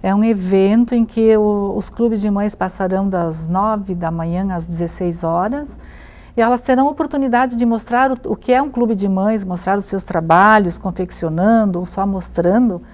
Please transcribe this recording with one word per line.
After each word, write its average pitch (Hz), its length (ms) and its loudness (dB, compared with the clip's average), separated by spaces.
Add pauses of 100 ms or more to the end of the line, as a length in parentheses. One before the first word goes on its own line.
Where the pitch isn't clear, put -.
É 190 140 0
um 208 80 2
evento 202 720 2
em 233 80 4
que 220 320 2
o, 208 400 0
os - 140 -6
clubes 226 320 0
de 208 100 0
mães 202 240 -2
passarão 190 540 -2
das 165 400 -4
nove 196 440 -2
da 175 160 -4
manhã 170 440 -4
às 170 120 -6
dezesseis 170 600 -4
horas. 214 520 -4 (600)
E 233 40 2
elas 240 200 2
terão 262 260 2
oportunidade 269 720 -2
de 240 80 0
mostrar 240 440 0
o, 262 60 0 (120)
o 214 100 -2
que - 160 0
é 262 80 4
um 294 80 -4
clube 233 260 0
de 196 140 -2
mães, 196 340 0
mostrar 185 340 -2
os 196 60 -4
seus 196 220 -6
trabalhos, 180 720 4
confeccionando 180 1000 0
ou 180 60 -4
só 196 220 -4
mostrando 190 760 0 (120)